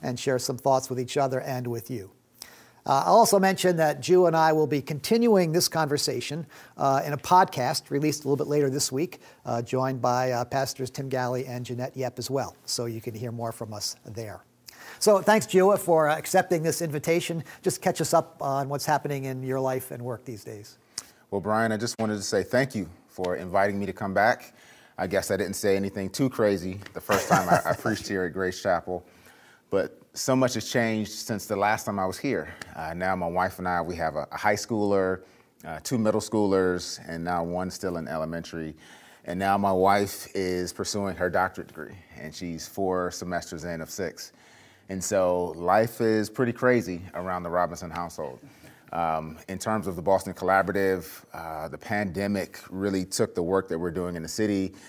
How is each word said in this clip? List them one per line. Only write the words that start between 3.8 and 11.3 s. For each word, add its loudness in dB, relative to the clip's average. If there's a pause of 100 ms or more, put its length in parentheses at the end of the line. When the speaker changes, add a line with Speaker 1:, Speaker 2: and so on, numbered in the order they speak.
Speaker 1:
Ju 6
and 4
I 6
will 4
be 0
continuing 4
this 2
conversation, -2 (320)
uh, 4
in -2
a -2
podcast 4
released 0
a -6
little 2
bit -6
later 2
this -2
week, -4 (240)
uh, -2
joined -2
by, 2
uh, -2
Pastors -4
Tim -10
Galley -2